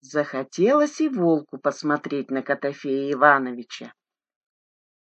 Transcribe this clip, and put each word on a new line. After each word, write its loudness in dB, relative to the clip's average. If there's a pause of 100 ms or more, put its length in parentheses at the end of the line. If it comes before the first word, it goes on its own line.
Захотелось 0
и 0
волку 0
посмотреть -4
на -2
Котофея -4
Ивановича. 0 (1120)